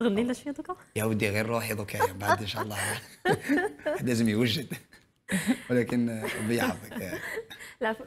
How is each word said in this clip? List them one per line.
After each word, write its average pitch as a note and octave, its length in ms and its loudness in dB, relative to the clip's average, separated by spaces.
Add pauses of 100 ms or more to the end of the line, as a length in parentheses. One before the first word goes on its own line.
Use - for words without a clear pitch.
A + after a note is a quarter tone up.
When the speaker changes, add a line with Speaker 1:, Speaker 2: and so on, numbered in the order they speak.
Speaker 1:
غني A3 220 4
لنا B3 80 0
شوية C#4 220 -6
دوكا؟ F4+ 220 -8 (200)
Speaker 2:
يا A2 80 2
ودي A2 260 2
غير G#2+ 160 2
روحي A2+ 280 0
دوكا، G#2 380 0
بعد G2 280 2
إن G#2+ 60 -6
شاء A2 160 -4
الله. G#2 140 -6 (600)
<laughs> D4+ 500 0
واحد D4+ 220 0
لازم A#2 200 4
يوجد، A2+ 380 2 (1040)
ولكن، A#2+ 380 4
آه، A2 180 -4 (220)
بيعضك، - 440 0
آه. G3 260 -6 (640)
Speaker 1:
لا، A3 160 0 (100)